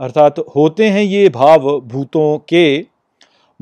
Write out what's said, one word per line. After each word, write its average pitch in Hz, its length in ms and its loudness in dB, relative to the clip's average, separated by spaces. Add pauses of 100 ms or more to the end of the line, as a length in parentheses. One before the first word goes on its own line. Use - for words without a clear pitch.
अर्थात 147 380 0
होते 165 500 -2
हैं 202 140 -2
ये 202 260 0
भाव 139 520 2
भूतों 139 580 -4
के, 156 480 -2 (760)